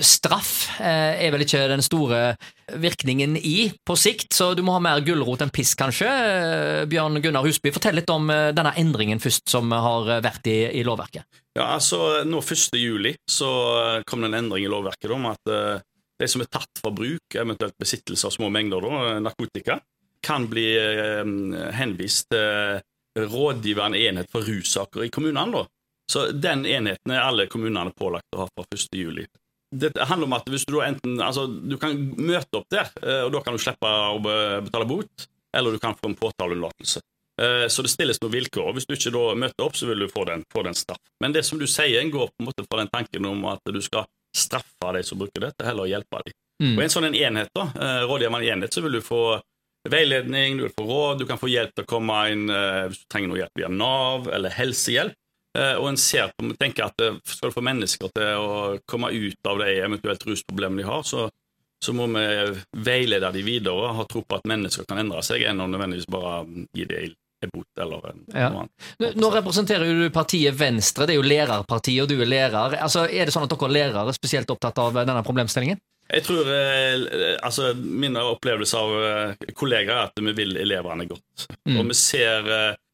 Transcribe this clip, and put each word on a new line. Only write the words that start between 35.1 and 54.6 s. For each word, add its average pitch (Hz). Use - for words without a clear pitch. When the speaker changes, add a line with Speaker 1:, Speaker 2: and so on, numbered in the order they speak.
Speaker 2:
eller 123
du 110
kan 110
få -
en 98
påtaleunnlatelse. 87
Eh, 123
så -
det 131
stilles 139
noen 113
vilkår, 117
og 104
hvis 127
du 143
ikke 123
da 117
møter 123
opp, -
så 127
vil 110
du 101
få 101
den, 82
få 107
den 87
straff. -
Men 139
det 151
som 156
du 147
sier, 127
en 156
går 135
på -
en 117
måte 123
fra 110
den 107
tanken 107
om 101
at 98
du 101
skal 107
straffe -
de 90
som 92
bruker 101
det, 143
til 110
heller 110
å 92
hjelpe -
de. -
Speaker 1:
Mm. 123
Speaker 2:
Og 131
en 156
sånn 165
en 156
enhet 110
da, 196
eh, 131
rådgivende 120
enhet, 98
så 175
vil 156
du 117
få 117
veiledning, 135
du -
vil -
få 107
råd, 143
du 131
kan 123
få 131
hjelp 117
til 98
å -
komme 113
inn, 104
eh, 98
hvis 95
du -
trenger 101
noe 92
hjelp 85
via 85
nav 127
eller 95
helsehjelp. 123